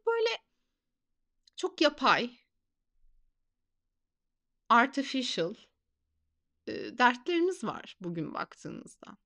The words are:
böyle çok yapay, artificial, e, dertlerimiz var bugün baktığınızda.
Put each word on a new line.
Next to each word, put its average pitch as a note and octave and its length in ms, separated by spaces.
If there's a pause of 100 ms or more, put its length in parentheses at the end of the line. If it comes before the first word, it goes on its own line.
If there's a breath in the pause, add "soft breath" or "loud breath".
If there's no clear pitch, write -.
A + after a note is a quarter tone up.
böyle A4+ 400 (1080)
çok - 240
yapay, B3 560 (2250)
artificial, B3 840 (1120)
e, - 300
dertlerimiz E4 680
var - 380
bugün E3 320
baktığınızda. - 920